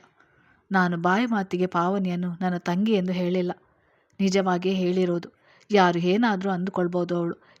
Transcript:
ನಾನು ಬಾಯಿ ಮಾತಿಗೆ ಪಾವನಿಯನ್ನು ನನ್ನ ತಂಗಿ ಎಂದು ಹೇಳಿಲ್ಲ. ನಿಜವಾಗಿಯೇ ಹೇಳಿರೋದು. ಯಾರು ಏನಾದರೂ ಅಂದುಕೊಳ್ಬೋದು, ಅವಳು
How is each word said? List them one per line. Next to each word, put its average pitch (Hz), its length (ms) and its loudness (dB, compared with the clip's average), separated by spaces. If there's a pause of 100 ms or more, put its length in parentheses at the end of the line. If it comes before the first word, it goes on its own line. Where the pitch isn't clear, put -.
(720)
ನಾನು 180 260 2
ಬಾಯಿ 185 280 2
ಮಾತಿಗೆ 190 400 -2
ಪಾವನಿಯನ್ನು 180 640 -2 (100)
ನನ್ನ 180 160 -2
ತಂಗಿ 196 360 0
ಎಂದು 185 180 0
ಹೇಳಿಲ್ಲ. 180 400 -2 (680)
ನಿಜವಾಗಿಯೇ 185 560 2
ಹೇಳಿರೋದು. 180 540 0 (420)
ಯಾರು 175 280 4
ಏನಾದರೂ 196 500 0
ಅಂದುಕೊಳ್ಬೋದು, 175 680 -2
ಅವಳು 170 180 -4 (240)